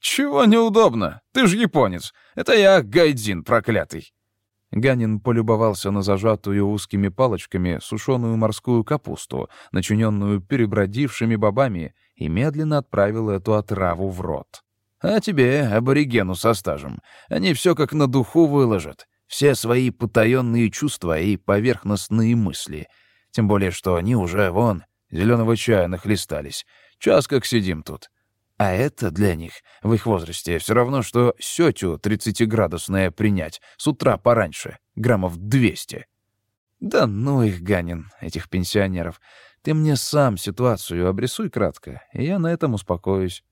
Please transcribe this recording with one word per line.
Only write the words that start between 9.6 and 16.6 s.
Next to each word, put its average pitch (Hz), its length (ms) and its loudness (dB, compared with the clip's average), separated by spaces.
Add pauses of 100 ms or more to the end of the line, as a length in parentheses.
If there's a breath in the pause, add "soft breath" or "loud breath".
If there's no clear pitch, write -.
начинённую 104 680 0
перебродившими 113 960 -2
бобами, 104 580 -2 (220)
и 76 120 -6
медленно 147 500 -2
отправил 107 520 0
эту 98 240 0
отраву 95 560 -2
в 87 100 -10
рот. 82 440 -8 (360)
А 202 200 0
тебе, 143 420 2
аборигену 117 720 2
со 113 200 0
стажем, 71 440 -6 (300 loud breath)